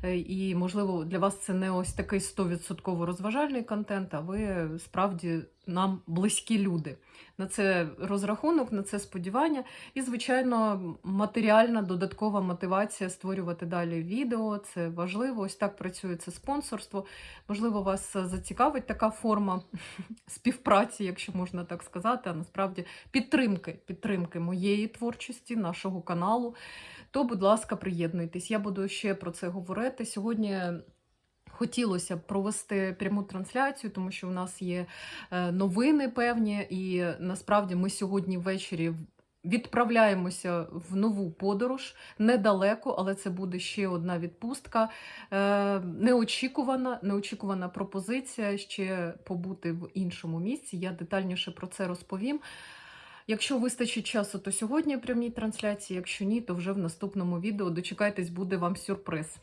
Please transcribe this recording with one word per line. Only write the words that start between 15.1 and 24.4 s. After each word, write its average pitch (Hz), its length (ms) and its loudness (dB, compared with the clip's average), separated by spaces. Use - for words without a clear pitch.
Ось 190 140 -4
так 202 200 0
працює 185 400 -6
це 180 140 -10
спонсорство. 214 760 -4
Можливо, 208 340 0
вас 196 300 -2
зацікавить 202 720 0
така 220 240 2
форма 208 520 2
<laughs> - 320 -14
співпраці, - 800 4
якщо 185 280 -6
можна 180 320 -4
так 175 180 -8
сказати, 220 480 -2
а 170 40 -4
насправді 185 500 -4
підтримки, 233 760 2
підтримки 180 540 -2